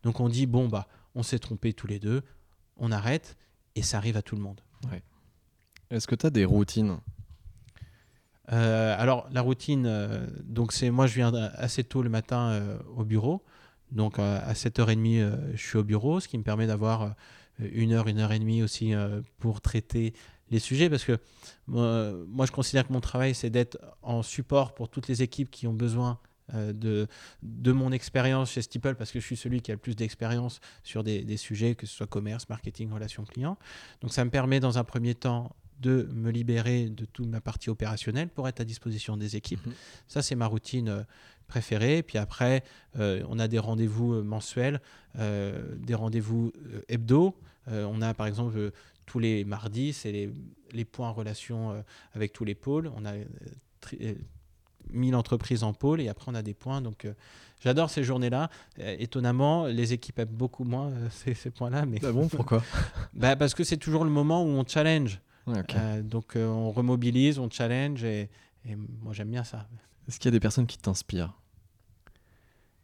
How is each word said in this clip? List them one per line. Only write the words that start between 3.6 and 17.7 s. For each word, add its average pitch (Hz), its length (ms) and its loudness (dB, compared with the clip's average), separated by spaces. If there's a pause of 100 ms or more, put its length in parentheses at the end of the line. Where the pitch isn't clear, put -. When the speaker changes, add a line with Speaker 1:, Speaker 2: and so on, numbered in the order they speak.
Speaker 1:
et 104 60 0
ça - 160 0
arrive 110 180 0
à 104 60 0
tout - 120 -8
le 104 80 -2
monde. 101 180 -10 (300)
Speaker 2:
Ouais. 180 120 -8 (880)
Est-ce 113 180 -4
que 120 80 2
t'as 156 140 4
des 113 140 6
routines ? 101 540 4 (1500)
Speaker 1:
Euh, 110 480 4
alors, 123 320 2
la 131 100 0
routine, 127 460 2
euh, 107 400 -2 (160)
donc 117 300 0
c'est, 123 180 2
moi, 131 160 6
je 113 80 2
viens 120 180 4
assez 120 520 -2
tôt 131 180 -2
le 120 80 2
matin, 117 400 0
euh, 104 280 -2 (180)
au 113 80 0
bureau. 110 400 2 (480)
Donc, 107 260 0
euh, 101 260 2
à 110 100 0
sept - 240 -2
heures 113 120 6
et 110 60 4
demie, 113 240 4
euh, 107 160 2 (180)
je 110 100 -6
suis - 140 0
au 104 60 4
bureau, 107 340 2
ce 185 80 -4
qui 120 120 -6
me 107 40 -4
permet 107 240 0
d'avoir, 110 360 2
euh, 107 80 -2 (640)